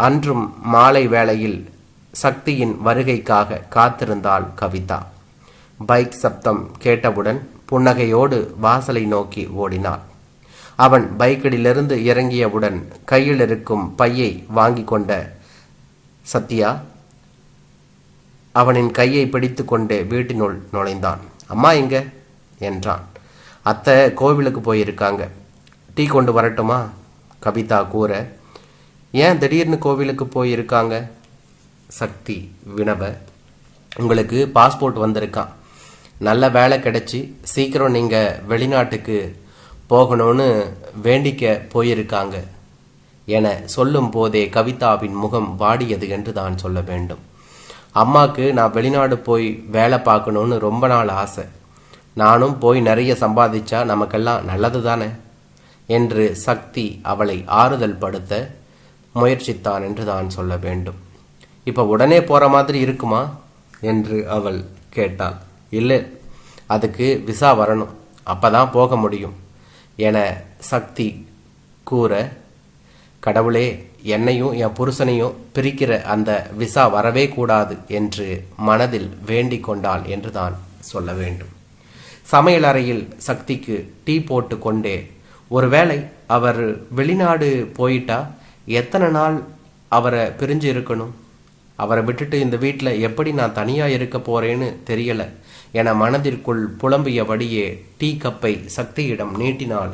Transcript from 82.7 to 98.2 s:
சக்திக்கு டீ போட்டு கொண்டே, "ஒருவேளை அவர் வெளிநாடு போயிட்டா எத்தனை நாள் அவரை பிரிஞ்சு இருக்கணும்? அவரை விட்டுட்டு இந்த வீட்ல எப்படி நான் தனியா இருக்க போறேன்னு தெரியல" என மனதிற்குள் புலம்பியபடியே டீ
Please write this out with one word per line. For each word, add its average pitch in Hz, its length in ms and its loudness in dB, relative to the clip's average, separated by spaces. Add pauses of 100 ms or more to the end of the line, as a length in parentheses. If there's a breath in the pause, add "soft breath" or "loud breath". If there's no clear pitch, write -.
சக்திக்கு 131 480 -6 (300)
டீ 156 100 -2 (140)
போட்டு 123 300 -2
கொண்டே, 110 380 -2 (520 soft breath)
"ஒருவேளை 139 500 2 (380)
அவர் 120 240 2 (380)
வெளிநாடு 165 500 0 (280)
போயிட்டா 127 420 -2 (600 loud breath)
எத்தனை 180 280 0 (100)
நாள் 156 180 2 (520)
அவரை 117 360 2 (160)
பிரிஞ்சு 143 320 -2
இருக்கணும்? 120 400 -6 (720)
அவரை 113 260 0
விட்டுட்டு 147 320 -4
இந்த 123 160 0
வீட்ல 135 380 -2
எப்படி 113 380 -2
நான் 120 280 -2
தனியா 135 260 -2 (100)
இருக்க 123 220 -4
போறேன்னு 117 500 -2 (180)
தெரியல" 117 380 -4 (560 loud breath)
என 113 140 2
மனதிற்குள் 123 680 0 (180)
புலம்பியபடியே 117 840 0 (320)
டீ 151 120 -2 (140)